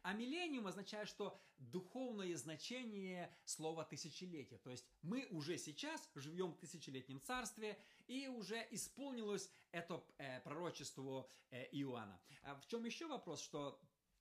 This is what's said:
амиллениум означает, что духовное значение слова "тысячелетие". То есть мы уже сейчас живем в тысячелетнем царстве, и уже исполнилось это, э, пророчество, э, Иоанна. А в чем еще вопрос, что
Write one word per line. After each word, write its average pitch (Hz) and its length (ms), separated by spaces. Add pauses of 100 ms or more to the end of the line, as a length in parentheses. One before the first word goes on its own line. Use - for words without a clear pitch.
амиллениум 247 640
означает, 196 420
что 190 280 (200)
духовное 180 800
значение 185 960 (100)
слова 156 380
"тысячелетие". 143 760
То - 100
есть 127 160 (160)
мы 233 300
уже 160 260
сейчас 294 580
живем 160 380
в - 40
тысячелетнем 135 640
царстве, 220 560 (300)
и 269 200
уже 226 440
исполнилось 226 800 (220)
это, 170 320 (140)
э, 131 240
пророчество, 135 880 (240)
э, 127 200
Иоанна. 120 500 (220)
А 143 120
в 139 120
чем 233 180
еще 330 220
вопрос, 226 340
что 143 400 (400)